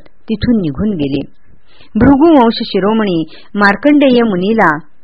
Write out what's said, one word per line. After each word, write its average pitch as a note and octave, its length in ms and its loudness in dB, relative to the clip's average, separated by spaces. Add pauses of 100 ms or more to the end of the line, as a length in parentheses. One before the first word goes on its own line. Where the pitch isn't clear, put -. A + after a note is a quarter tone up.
(300)
तिथून A3 320 -2
निघून D#3+ 280 -4
गेले. C#3+ 320 -4 (720)
भृगुवंश C4 680 4
शिरोमणी G3+ 600 -2 (320)
मार्कंडेय A#3+ 680 2
मुनीला F#3+ 540 0 (260)